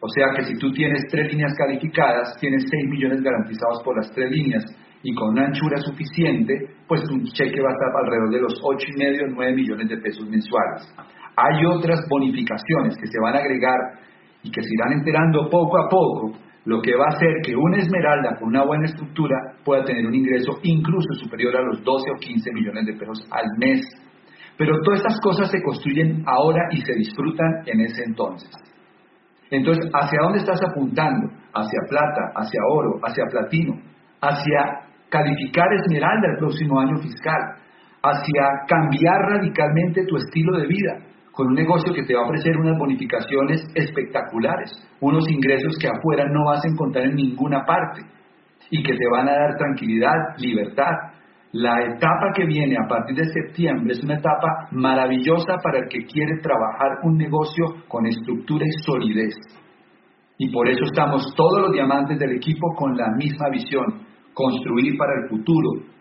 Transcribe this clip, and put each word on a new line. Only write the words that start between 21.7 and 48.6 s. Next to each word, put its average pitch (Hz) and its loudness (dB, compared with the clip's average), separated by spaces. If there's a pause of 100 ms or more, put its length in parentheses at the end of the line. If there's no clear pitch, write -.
doce 131 0
o 135 -4
quince 120 -4
millones 107 -2
de 107 -4
pesos 107 -12
al 113 -2 (120)
mes. 131 2 (720)
Pero 156 2
todas 196 4
estas 214 0
cosas 185 2
se 185 -2
construyen 147 0
ahora 160 4
y 156 0
se 123 -4
disfrutan 160 -2
en 110 2
ese 113 -2
entonces. 104 -6 (960)
Entonces, 165 2
¿hacia 147 2
dónde 196 2
estás 185 0
apuntando? 139 0 (260)
¿Hacia 110 -4
plata, 147 0
hacia 110 -4
oro, 131 2
hacia 117 -2
platino, 123 0 (460)
hacia 143 0 (180)
calificar 147 2
Esmeralda 175 2
el - -4
próximo 143 0
año 143 2
fiscal, - -6 (400)
hacia 143 0
cambiar 160 4
radicalmente 180 0
tu 165 0
estilo 160 0
de 143 0
vida 180 -2 (340)
con 135 -2
un 127 2
negocio 165 2
que - -4
te 123 -2
va 120 4
a 120 0
ofrecer 160 0
unas 160 2
bonificaciones 135 0 (100)
espectaculares, 131 -2 (300)
unos 156 2
ingresos 135 2
que 135 0
afuera 143 0
no 147 2
vas 147 2
a 170 0
encontrar 131 0
en 143 0
ninguna 135 0
parte 165 0 (680)